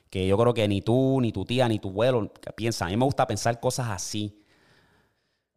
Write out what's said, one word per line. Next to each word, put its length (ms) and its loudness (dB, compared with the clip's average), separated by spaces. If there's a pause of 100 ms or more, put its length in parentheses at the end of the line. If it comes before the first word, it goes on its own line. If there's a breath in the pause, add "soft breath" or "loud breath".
(120)
que 160 0
yo 100 4
creo 160 4
que 140 2
ni 140 2
tú, 380 2
ni 120 0
tu 140 -4
tía, 220 0
ni 120 0
tu 100 -8
abuelo 420 0
que 200 -14
piensan. 380 -4
A 20 -4
mí 60 -2
me 80 2
gusta 200 0
pensar 340 -2
cosas 300 -2
así. 540 -8 (1120 soft breath)